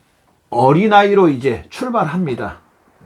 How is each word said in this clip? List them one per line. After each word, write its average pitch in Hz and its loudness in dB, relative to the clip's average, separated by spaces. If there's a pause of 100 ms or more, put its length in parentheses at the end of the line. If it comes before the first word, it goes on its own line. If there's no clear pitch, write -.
(500)
어린아이로 196 2
이제 127 -4
출발합니다. 160 -6 (480)